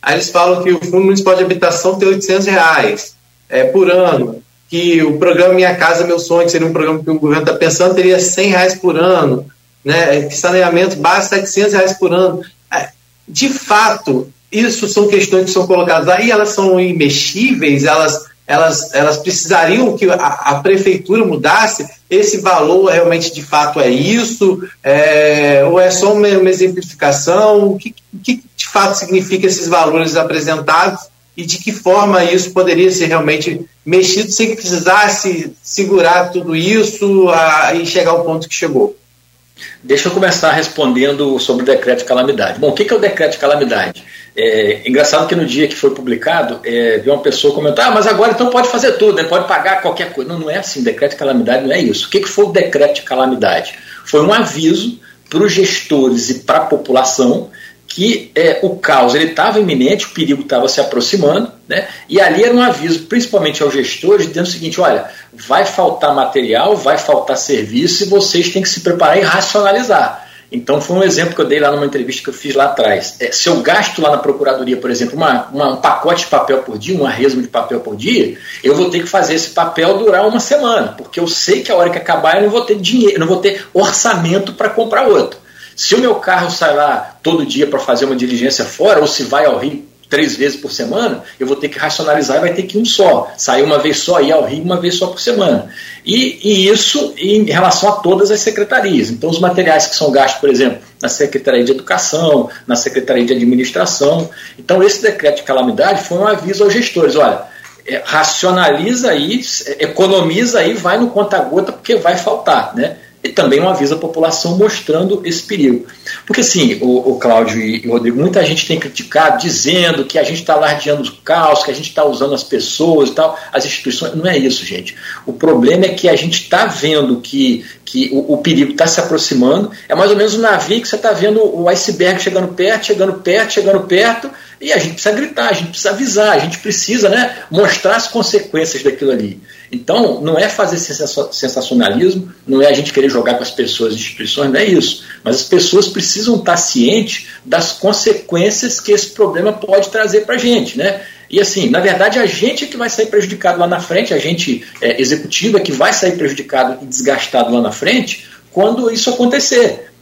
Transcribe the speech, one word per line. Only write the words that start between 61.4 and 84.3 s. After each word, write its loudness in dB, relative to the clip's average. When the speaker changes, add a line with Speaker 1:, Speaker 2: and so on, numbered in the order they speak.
Speaker 2:
né? -4
E 2
ali 4
era 4
um 4
aviso, 0
principalmente 0
aos 0
gestores, 0
dizendo -4
o -6
seguinte, -8
"Olha, 2
vai 0
faltar 0
material, 0
vai 0
faltar 0
serviço -2
e -4
vocês 2
têm -2
que -2
se -6
preparar 2
e 2
racionalizar." 0
Então -2
foi -2
um 4
exemplo 0
que -2
eu 0
dei 2
lá 2
numa -2
entrevista -6
que -8
eu -10
fiz -10
lá 2
atrás. -2
É, -4
se -2
eu 2
gasto 0
lá 2
na 2
procuradoria, -2
por -6
exemplo, -4
uma, 0
uma, -2
um -6
pacote 0
de -8
papel 2
por -8
dia, -4
uma -2
resma 0
de -6
papel -4
por -10
dia, -2
eu 4
vou 0
ter -2
que -6
fazer 0
esse -4
papel 0
durar 2
uma 0
semana, 0
porque -10
eu -2
sei -2
que -4
a 2
hora 4
que -4
acabar 0
eu 2
não 2
vou 0
ter 0
dinheiro, 2
não 0
vou 2
ter -2
orçamento 0